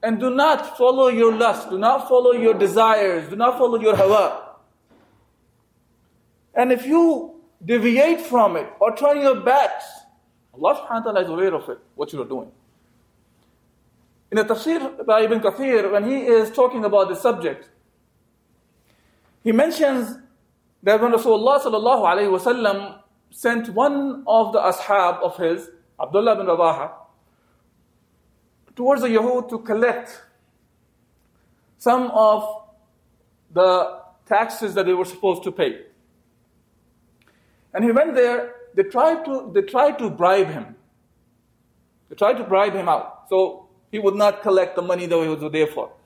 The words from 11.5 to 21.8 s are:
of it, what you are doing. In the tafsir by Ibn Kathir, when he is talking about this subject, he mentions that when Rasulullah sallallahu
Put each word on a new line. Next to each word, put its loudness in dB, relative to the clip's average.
of -8
it, -12
what -8
you -10
are -6
doing. -10
In -6
the 2
tafsir -4
by 4
Ibn 0
Kathir, 0
when 0
he -2
is 4
talking 0
about 2
this -8
subject, -4
he 0
mentions 0
that 4
when 0
Rasulullah 2
sallallahu 0